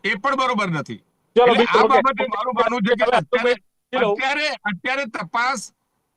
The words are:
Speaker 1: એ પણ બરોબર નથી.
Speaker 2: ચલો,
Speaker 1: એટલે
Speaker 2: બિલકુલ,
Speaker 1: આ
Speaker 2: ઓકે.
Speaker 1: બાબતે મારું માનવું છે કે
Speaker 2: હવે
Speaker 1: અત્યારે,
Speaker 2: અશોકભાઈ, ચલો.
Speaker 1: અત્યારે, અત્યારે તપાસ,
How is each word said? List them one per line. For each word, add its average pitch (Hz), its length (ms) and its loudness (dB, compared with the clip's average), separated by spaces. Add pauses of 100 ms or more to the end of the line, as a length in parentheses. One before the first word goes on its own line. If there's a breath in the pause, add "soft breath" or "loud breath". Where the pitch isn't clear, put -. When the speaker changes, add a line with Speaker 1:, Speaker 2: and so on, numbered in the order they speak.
Speaker 1:
એ 202 100 -2
પણ 269 220 -2
બરોબર 247 320 -2
નથી. 143 280 -6
Speaker 2:
ચલો, - 500 0
Speaker 1:
એટલે 240 120 6
Speaker 2:
બિલકુલ, 233 240 4
Speaker 1:
આ - 20 4
Speaker 2:
ઓકે. 214 100 4
Speaker 1:
બાબતે 202 300 2
મારું 220 320 -4
માનવું 233 260 0
છે 226 120 0
કે 233 100 0
Speaker 2:
હવે 240 140 2
Speaker 1:
અત્યારે, 240 340 0
Speaker 2:
અશોકભાઈ, - 500 -8
ચલો. 208 120 2
Speaker 1:
અત્યારે, 277 340 -2
અત્યારે 254 580 -6
તપાસ, 233 680 -6 (440)